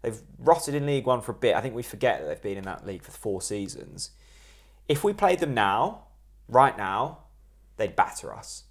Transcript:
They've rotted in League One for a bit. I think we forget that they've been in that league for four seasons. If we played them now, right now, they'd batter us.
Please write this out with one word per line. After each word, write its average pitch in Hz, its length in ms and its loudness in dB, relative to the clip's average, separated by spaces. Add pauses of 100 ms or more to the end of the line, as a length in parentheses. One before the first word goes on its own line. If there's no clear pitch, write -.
They've 113 180 -6 (180)
rotted 151 380 4
in 143 100 0
League 139 200 0
One 127 160 2
for - 100 -8
a 104 40 -6
bit. 107 200 4
I 95 60 2
think 120 140 -8
we 120 60 -6
forget 117 380 -2
that 78 80 -8
they've 76 140 -6
been 98 160 -6
in 95 80 -10
that 95 200 -10
league 92 180 -10
for - 80 -20
four 98 300 -6
seasons. - 680 -8 (800)
If 143 120 2
we 208 120 2
played 185 260 2
them 151 140 -2
now, 113 540 0 (420)
right 127 280 6
now, 107 420 -4 (580)
they'd 104 180 -2
batter - 380 0
us. - 380 -16